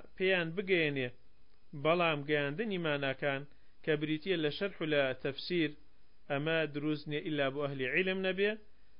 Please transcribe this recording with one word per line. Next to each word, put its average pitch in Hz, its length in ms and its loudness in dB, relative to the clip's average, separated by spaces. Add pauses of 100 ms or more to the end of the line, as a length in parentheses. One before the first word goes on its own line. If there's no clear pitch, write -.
(160)
پێیان 185 380 4
بگەیەنێ، 160 540 2 (760)
بەڵام 160 360 4 (100)
گەیاندنی 160 560 0
ماناکان 139 560 0 (420)
کە 160 160 2
بریتیە 156 440 0
لە 147 140 2
شەرح 196 240 -2
و 165 120 0
لە 143 100 6 (200)
تەفسیر، 151 480 2 (580)
ئەمە 151 280 2 (180)
دروست 147 340 0
نییە 147 160 -2
ئیلا 143 280 2
بۆ 143 120 -4
ئەهلی 135 280 0
علم 190 340 2
نەبێ، 190 240 2 (480)